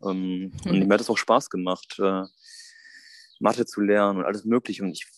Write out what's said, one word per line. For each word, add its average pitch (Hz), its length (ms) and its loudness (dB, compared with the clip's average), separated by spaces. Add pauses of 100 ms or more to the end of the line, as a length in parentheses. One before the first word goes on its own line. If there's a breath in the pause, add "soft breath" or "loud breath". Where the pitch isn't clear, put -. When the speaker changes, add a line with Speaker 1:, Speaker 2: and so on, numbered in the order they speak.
Speaker 1:
Ähm, 92 480 -4 (140)
und 98 140 2
Speaker 2:
Mhm. 98 80 4
Speaker 1:
mir 98 80 6
hat 107 60 2
es - 80 -6
auch 110 80 2
Spaß - 320 2
gemacht, 92 500 -6
äh, 95 240 0 (1160 loud breath)
Mathe 110 260 2
zu - 160 -6
lernen 101 380 2
und 87 60 -2
alles 101 180 -4
Mögliche. 110 400 0
Und 92 80 -2
ich - 160 -12 (100)